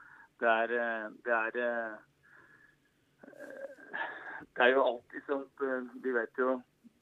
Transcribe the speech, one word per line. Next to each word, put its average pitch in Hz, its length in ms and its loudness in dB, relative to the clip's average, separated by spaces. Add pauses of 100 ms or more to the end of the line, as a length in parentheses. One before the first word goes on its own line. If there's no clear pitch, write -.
(380)
Det 120 100 2
er, 113 300 4
eh, 113 320 -2 (140)
det 120 80 2
er, 113 260 0
eh, - 1600 -8 (1300)
det - 140 0
er 123 120 8
jo 135 100 4
alltid 127 420 -4
sånn 139 160 -2
at, - 200 -10
eh, 131 220 0 (180)
vi 127 100 -2
vet 117 260 -2
jo 127 220 2 (420)